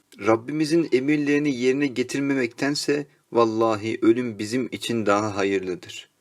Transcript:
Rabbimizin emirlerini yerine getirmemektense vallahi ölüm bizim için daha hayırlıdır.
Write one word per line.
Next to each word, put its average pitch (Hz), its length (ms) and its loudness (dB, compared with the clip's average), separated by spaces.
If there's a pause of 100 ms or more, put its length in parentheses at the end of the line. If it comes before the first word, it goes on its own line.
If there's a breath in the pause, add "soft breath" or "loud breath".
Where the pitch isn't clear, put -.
(200)
Rabbimizin 143 720 0
emirlerini 143 640 2
yerine 131 320 0
getirmemektense 139 1200 -2 (240 soft breath)
vallahi 113 720 2
ölüm 117 380 2
bizim 110 320 -4
için 113 340 -2
daha 104 300 2
hayırlıdır. 95 840 -4